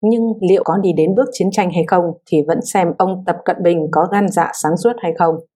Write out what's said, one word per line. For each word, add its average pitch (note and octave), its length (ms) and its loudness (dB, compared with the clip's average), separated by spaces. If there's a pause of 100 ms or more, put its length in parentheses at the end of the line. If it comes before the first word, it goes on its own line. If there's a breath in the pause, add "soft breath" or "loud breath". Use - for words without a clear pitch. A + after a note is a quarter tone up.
Nhưng A3+ 180 2 (280)
liệu F#3+ 160 4
có E3 120 0
đi F#3+ 160 0
đến D#3+ 220 2
bước C4 160 2
chiến F#3 200 -2
tranh F#3+ 220 0
hay E3 140 2
không F3+ 160 2 (280)
thì E3 60 2 (100)
vẫn E3+ 120 0 (140)
xem F#3 140 2 (100)
ông F#3 280 0
Tập E3+ 100 -2 (100)
Cận F3+ 180 0
Bình E3+ 280 2
có D#3+ 200 0
gan G3+ 160 0
dạ E3+ 240 0 (120)
sáng D#3 140 0
suốt A#3 200 0
hay F3 200 -4
không. E3 180 2 (200)